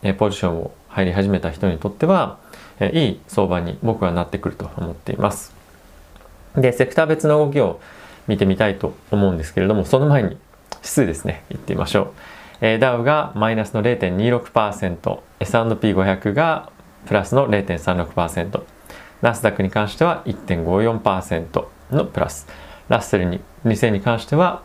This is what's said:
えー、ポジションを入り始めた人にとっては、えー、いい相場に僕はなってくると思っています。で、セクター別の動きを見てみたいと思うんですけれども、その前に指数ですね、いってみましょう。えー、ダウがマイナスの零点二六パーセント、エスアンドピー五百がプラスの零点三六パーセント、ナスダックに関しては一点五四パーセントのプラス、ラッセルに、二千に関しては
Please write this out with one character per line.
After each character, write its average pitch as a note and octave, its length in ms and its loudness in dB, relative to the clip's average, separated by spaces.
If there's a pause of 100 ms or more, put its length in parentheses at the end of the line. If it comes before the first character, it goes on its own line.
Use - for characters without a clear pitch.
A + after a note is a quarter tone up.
え G2+ 80 0
ー、 F#2+ 60 0
ポ G#2 160 2
ジ G2 60 -8
シ - 60 -4
ョ F2 80 2
ン E2 60 -4
を E2+ 140 -8 (160)
入 G2 180 -2
り F2+ 60 0
始 G2 160 0
め F#2+ 140 0
た E2 100 -4
人 F#2+ 160 -2
に E2+ 100 0
と - 120 -4
っ - 20 -6
て - 140 -2
は、 E3 320 2 (420)
え G2+ 100 2
ー、 D#3 80 0
い D#3 120 4
い - 180 -6
相 F#2+ 220 0
場 F2+ 100 0
に F2 240 -6
僕 A2 220 0
は F2 80 0
な F2 100 0
っ - 60 -6
て G2+ 80 -6
く - 100 -6
る D#2+ 80 -6
と D#2 220 -10
思 E2+ 160 -6
っ - 20 -12
て - 160 -10
い - 60 -4
ま G2+ 140 0
す。 - 220 -14 (1000)
で、 B2+ 160 4
セ B2 140 2
ク - 100 -8
タ D#3+ 80 4
ー D#3 40 2
別 D#3 200 0
の D3+ 120 6
動 C#3+ 120 2
き C#3+ 80 0
を F#2 220 0 (460)
見 G#2 100 2
て G2+ 80 4
み F#2+ 100 4
た G#2 140 2
い F#2+ 60 -2
と - 180 -6 (180)
思 G2+ 180 4
う F#2 40 0
ん E2+ 40 -2
で D#2+ 60 -4
す - 100 -10
け - 60 0
れ F#2+ 80 4
ど G#2+ 80 4
も、 G2 80 0
そ C3 160 2
の C#3+ 60 2
前 C#3+ 180 4
に G2 60 0
指 - 100 -10 (440)
数 - 220 2
で E2 80 -2
す - 120 -8
ね、 - 260 -6
い - 40 -10
っ - 20 -10
て - 160 -8
み F#2 80 -2
ま - 40 -2
し - 120 -8
ょ G2 60 4
う。 G2 40 -4 (540)
え A2+ 140 2
ー、 A2+ 40 -2
ダ B2+ 160 2
ウ A#2 80 -2
が D3 320 0
マ A2 160 2
イ A2 60 0
ナ G#2+ 80 0
ス - 80 -14
の A2 80 0
零 A#2+ 160 2
点 F2+ 180 -2
二 A2 140 2
六 A#2+ 220 -2
パ G#2+ 180 2
ー F#2+ 40 -8
セ G2 140 -4
ン F2 80 -4
ト、 - 260 -6 (200)
エ G2 40 -2
ス - 100 -4
ア A2+ 100 4
ン A2+ 40 0
ド A2 60 0
ピ G#2+ 140 0
ー G2 40 2
五 F#2+ 120 2
百 G2 280 0
が D#3 360 0 (380)
プ - 60 -2
ラ G2 120 2
ス A#2+ 100 -2
の C3 160 2
零 G2+ 120 2
点 F2 140 -4
三 F2+ 200 -2
六 E2+ 160 -4
パ E2+ 140 0
ー - 20 -6
セ E2+ 140 -4
ン F#2+ 80 -6
ト、 - 140 -6 (560)
ナ A#2 140 2
ス - 80 -10
ダ G#2+ 80 4
ッ - 0 -
ク G2 120 -2
に F#2 60 0
関 G#2 200 0
し - 80 -12
て D#3+ 80 4
は E3+ 180 0
一 A2+ 100 -6
点 - 300 -4
五 F#2+ 180 2
四 A2+ 180 0
パ G2 180 2
ー F#2 60 -4
セ E2 160 -4
ン E2 80 -8
ト - 220 -4 (220)
の C#3 140 2
プ - 160 -4
ラ - 80 0
ス、 - 180 -16 (400)
ラ A2+ 140 2
ッ - 20 -10
セ - 140 0
ル F2+ 80 2
に、 F2+ 160 -2 (240)
二 A2 100 4
千 A2+ 160 2
に G2 80 0
関 - 220 0
し - 40 -14
て D3 120 0
は F3 280 2